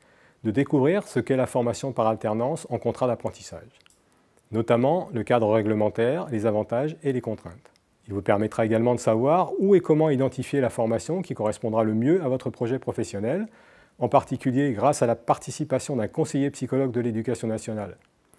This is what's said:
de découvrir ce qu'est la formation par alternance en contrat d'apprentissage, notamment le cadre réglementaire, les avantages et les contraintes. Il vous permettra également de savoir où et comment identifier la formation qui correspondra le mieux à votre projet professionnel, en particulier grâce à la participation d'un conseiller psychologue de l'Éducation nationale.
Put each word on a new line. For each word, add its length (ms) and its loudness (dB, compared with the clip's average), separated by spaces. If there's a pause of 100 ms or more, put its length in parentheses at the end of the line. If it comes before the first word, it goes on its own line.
(440)
de 60 0
découvrir 560 2
ce 140 -2
qu'est 160 0
la 100 2
formation 460 -4
par 140 0
alternance 640 -2
en 80 -2
contrat 280 -2
d'apprentissage, 600 -8 (840)
notamment 640 2
le 120 -4
cadre 260 2
réglementaire, 800 2
les 160 -2
avantages 560 -2
et 100 -2
les 80 -4
contraintes. 500 -10 (380)
Il 60 -8
vous 80 -4
permettra 420 2
également 300 2
de 60 -2
savoir 580 2
où 160 6
et 60 6
comment 280 4
identifier 540 0
la 80 2
formation 500 -2
qui 140 -8
correspondra 500 0
le 100 2
mieux 300 2
à 40 0
votre 200 -2
projet 300 -2
professionnel, 680 -4 (520)
en 100 0
particulier 640 2
grâce 300 2
à 40 4
la 100 2
participation 800 -4
d'un 120 0
conseiller 420 -2
psychologue 420 -2
de 80 -2
l'Éducation 460 -4
nationale. 520 -6 (400)